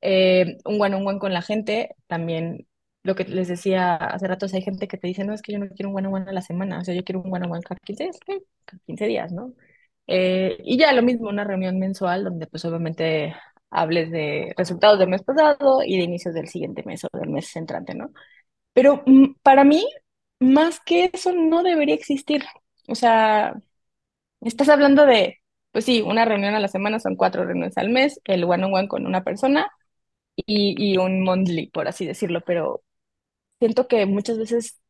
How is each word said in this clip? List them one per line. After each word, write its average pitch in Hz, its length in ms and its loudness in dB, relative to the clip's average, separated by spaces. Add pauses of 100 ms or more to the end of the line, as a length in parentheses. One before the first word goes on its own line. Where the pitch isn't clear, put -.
Eh, 185 640 4
un 208 160 -2
one-on-one 196 380 -2
con 196 140 -4
la 175 80 -2
gente, 214 540 -4 (120)
también 165 600 -6 (360)
lo 190 120 -2
que 190 100 -4
les 185 220 -4
decía 180 480 0
hace 185 320 -6
rato, 185 200 -4
o - 20 -6
sea, 185 80 -4
hay 190 60 -4
gente 196 240 -8
que - 100 -12
te - 100 -8
dice, 185 160 -6
"No, 208 100 -6
es 214 80 -12
que 208 120 -12
yo 202 60 -6
no 196 100 -8
quiero 196 200 -10
un 196 80 -6
one-on-one 190 320 -6
a 190 40 -10
la 185 80 -6
semana, 180 380 -6
o 180 40 -8
sea, 180 120 -6
yo 180 80 -4
quiero 185 180 -6
un 185 120 -8
one-on-one 175 300 -6
cada - 200 -12
quince 214 220 -10
días", 359 120 -10 (100)
ok, 392 160 -8 (220)
cada - 200 -20
quince 180 200 -8
días, 214 260 -4
¿no? 240 220 -12 (540)
Eh, 185 560 0
y 247 140 0
ya 294 160 6
lo 240 100 4
mismo, 233 260 0
una 202 140 -4
reunión 185 360 -4
mensual 190 440 -4
donde, 175 240 -8
pues, 165 180 -12
obviamente 160 680 -4 (340)
hables 165 420 -2
de 151 460 -6
resultados 185 420 4
del 185 100 4
mes 190 140 -2
pasado 277 600 2
y 190 140 -2
de 180 60 0
inicios 175 300 -6
del 165 160 -8
siguiente 175 360 -10
mes 180 200 -12
o - 120 -6
del 151 120 -8
mes 151 260 -8
entrante, 160 400 -10
¿no? - 160 -12 (640)
Pero, 277 340 4
mm, 269 360 8
para 277 220 8
mí, 320 220 4 (520)
más 294 420 4
que 349 320 2
eso, - 200 -2
no 330 300 2
debería 311 320 2
existir. 294 480 -4 (460)
O 233 60 -4
sea, 220 600 2 (840)
estás 254 280 0
hablando 285 360 8
de, 226 360 4 (300)
pues 220 140 -4
sí, 240 160 2
una 220 240 0
reunión 208 300 0
a 214 40 0
la 202 80 -2
semana, 202 320 -4
son 190 160 -4
cuatro 185 300 0
reuniones 180 320 -6
al 202 120 -2
mes, 262 360 0
el 185 180 0
one-on-one 190 440 0
con - 180 -6
una 185 180 -4
persona 277 460 0 (680)
y, 202 400 -2 (180)
y 185 40 2
un 185 260 0
monthly, 185 460 0
por 156 200 -4
así 180 180 -8
decirlo, 170 340 -6
pero 170 420 -4 (760)
siento 240 300 2
que 214 160 2
muchas 202 340 -2
veces 226 500 -6